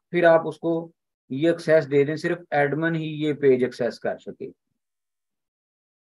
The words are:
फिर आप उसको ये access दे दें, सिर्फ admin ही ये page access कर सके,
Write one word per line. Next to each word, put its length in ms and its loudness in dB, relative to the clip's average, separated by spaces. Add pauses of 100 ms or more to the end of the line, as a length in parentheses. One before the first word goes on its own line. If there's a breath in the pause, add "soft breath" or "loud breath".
(120)
फिर 120 0
आप 220 6
उसको 440 -6 (400)
ये 200 0
access 340 2
दे 200 2
दें, 120 -4
सिर्फ 360 -6
admin 420 0
ही 100 -4
ये 300 -4
page 280 4
access 360 -4
कर 200 -8
सके, 320 -16 (1600)